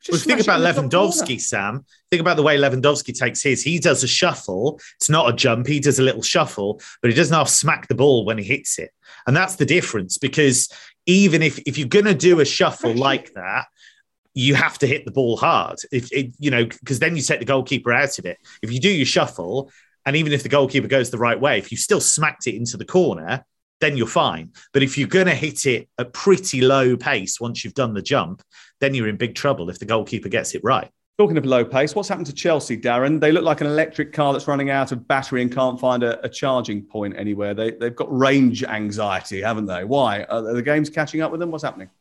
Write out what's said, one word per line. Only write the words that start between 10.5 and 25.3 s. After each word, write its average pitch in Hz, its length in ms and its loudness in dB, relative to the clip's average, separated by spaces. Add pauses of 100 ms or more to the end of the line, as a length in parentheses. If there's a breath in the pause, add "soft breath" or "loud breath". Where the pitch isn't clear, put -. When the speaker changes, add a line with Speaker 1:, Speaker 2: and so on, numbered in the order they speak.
Speaker 2:
even 180 340 4
if, 156 200 0
if 131 180 -6
you're 139 100 -4
gonna 208 240 4
do 165 280 6
a 139 40 6
shuffle 143 460 0
Speaker 1:
Actually 117 100 0
Speaker 2:
like 135 340 0
that, 98 320 -4 (680 soft breath)
you 135 220 2
have 147 240 0
to 139 60 2
hit 139 200 -2
the 120 60 -10
ball 120 260 0
hard. 139 400 0 (140)
If 123 200 -4
it, 127 260 -4
you 143 120 -2
know, 120 160 2 (180)
'cause 131 140 -4
then 160 180 0
you 139 60 -4
take 147 160 -2
the 113 80 -8
goalkeeper 131 460 -2
out 139 260 0
of 92 80 -12
it. 87 120 -10 (220 loud breath)
If 110 120 -8
you 127 80 -4
do 190 100 4
your 156 160 0
shuffle, 131 640 -2 (340 soft breath)
and 143 120 0
even 156 160 0
if 131 100 -2
the 135 60 -8
goalkeeper 135 400 2
goes 127 220 0
the 117 80 -6
right 117 220 0
way, 135 180 0
if - 120 -8
you 123 80 -8
still - 220 0
smacked - 480 -2
it 101 80 -6
into 120 200 -8
the 175 80 -12
corner, 120 640 0 (340)
then 151 160 0
you're 117 100 0
fine. 95 440 -2 (220 soft breath)
But 139 100 4
if 135 160 -2
you're 135 100 -2
gonna 180 260 2